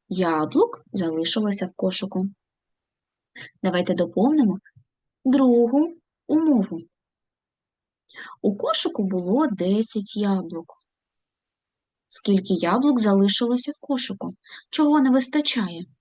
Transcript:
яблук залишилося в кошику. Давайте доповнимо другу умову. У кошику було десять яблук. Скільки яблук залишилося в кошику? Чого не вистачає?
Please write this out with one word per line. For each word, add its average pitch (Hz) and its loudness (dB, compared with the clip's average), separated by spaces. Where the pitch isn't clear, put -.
яблук 180 0
залишилося 185 -2
в - -10
кошику. 185 -4
Давайте 180 0
доповнимо 190 2
другу 262 4
умову. 277 2
У 202 0
кошику 370 -2
було 190 0
десять 202 -2
яблук. 175 -4
Скільки 190 0
яблук 233 2
залишилося 214 2
в - -16
кошику? 226 -6
Чого 302 2
не 262 4
вистачає? 254 -2